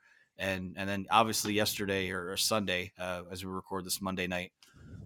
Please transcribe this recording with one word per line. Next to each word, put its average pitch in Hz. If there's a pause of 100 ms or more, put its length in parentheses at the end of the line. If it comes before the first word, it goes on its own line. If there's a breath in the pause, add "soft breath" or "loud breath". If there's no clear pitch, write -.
(380)
And, 92
and 98
then 98
obviously 107
yesterday 98
or, 92
or 98
Sunday, 98
uh, 90 (100)
as 92
we 92
record 92
this 92
Monday 95
night, 90 (540 loud breath)